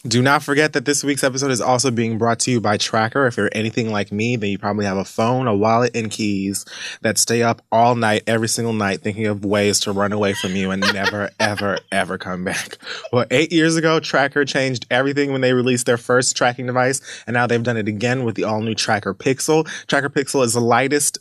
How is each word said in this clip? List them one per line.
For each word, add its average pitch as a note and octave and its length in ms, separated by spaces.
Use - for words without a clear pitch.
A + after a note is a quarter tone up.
Do A#2 140
not C#3+ 220
forget D3+ 300
that C#3 120
this C#3+ 180
week's C#3 200
episode C3+ 280
is A#2+ 80
also B2+ 320
being A2+ 280
brought A#2 220
to B2+ 100
you A#2 100
by G#2 160
Tracker. A2+ 480
If A#2+ 100
you're G2+ 160
anything A2 400
like G2+ 200
me, A2+ 260
then G2+ 140
you G2 80
probably G#2 260
have F#2+ 100
a F#2+ 80
phone, B2 440
a A2 80
wallet, A2+ 420
and A2 120
keys G2+ 560
that A2 160
stay A#2 260
up A#2 180
all A#2+ 220
night, A2 300
every A2+ 220
single A#2 260
night, G2+ 280
thinking A2 240
of G#2 180
ways G2+ 380
to G#2 100
run G2 220
away G#2 200
from F#2+ 220
you F#2+ 160
and G2 100
never, G2+ 420
<laughs> - 60
ever, G2+ 380
ever F#2+ 260
come F#2 280
back. - 320
Well, B2 200
eight D#3 200
years E3 240
ago, D#3+ 240
Tracker C#3+ 460
changed C3 460
everything C#3 420
when C3 80
they B2+ 100
released B2 360
their A#2+ 100
first B2 400
tracking B2 300
device, B2+ 340
and A#2 80
now A#2+ 140
they've A#2+ 160
done A#2+ 120
it G#2+ 140
again A#2+ 340
with A2 120
the F#2 100
all-new A2 300
Tracker G2+ 400
Pixel. D#3 520
Tracker C#3 240
Pixel C3+ 340
is A2+ 80
the A#2+ 80
lightest C3 600